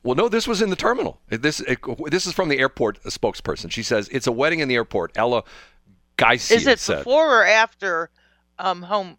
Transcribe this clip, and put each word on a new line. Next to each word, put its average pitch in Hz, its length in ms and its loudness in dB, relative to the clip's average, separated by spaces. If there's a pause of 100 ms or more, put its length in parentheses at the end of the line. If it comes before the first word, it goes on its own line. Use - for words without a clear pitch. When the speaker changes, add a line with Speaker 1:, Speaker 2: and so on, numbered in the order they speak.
Speaker 1:
Well, 123 120 0
no, 220 140 2
this 226 180 0
was 220 140 0
in 214 80 2
the 185 60 -2
terminal. 220 440 -2 (100)
It, 113 120 -4
this, 147 200 -2
it, 127 180 -4 (300)
this 175 160 -2
is 175 80 -8
from 185 160 -2
the 139 100 0
airport 127 440 0
spokesperson. 92 680 -6
She 117 120 -6
says, 104 260 -2
"It's 131 180 -4
a 127 40 2
wedding 147 280 0
in 147 80 -2
the 127 80 0
airport," 110 400 -2
Ella 117 280 0 (760)
Geisier 123 400 4
Speaker 2:
Is 226 100 0
it 247 120 4
Speaker 1:
said. 175 200 -2
Speaker 2:
before 262 420 4
or 196 40 4
after, 196 640 0 (500)
um, 180 240 -4
Home-, 185 360 -4